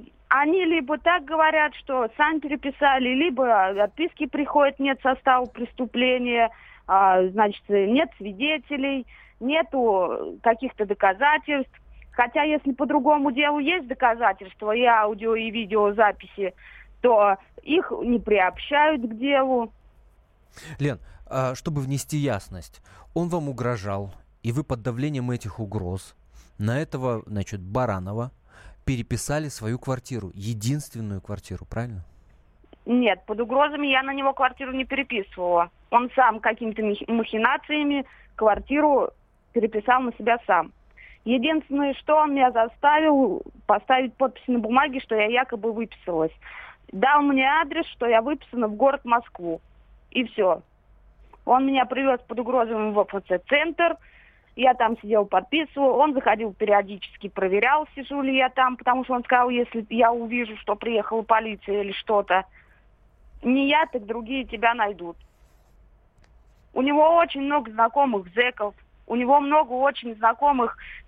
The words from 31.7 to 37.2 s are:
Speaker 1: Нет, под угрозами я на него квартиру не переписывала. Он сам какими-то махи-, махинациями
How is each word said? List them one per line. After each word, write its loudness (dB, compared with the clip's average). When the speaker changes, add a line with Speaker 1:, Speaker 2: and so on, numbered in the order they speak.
Speaker 1:
Нет, 0
под -6
угрозами 0
я 2
на -6
него -2
квартиру -4
не -4
переписывала. -2
Он 2
сам 4
какими-то -4
махи-, -4
махинациями -2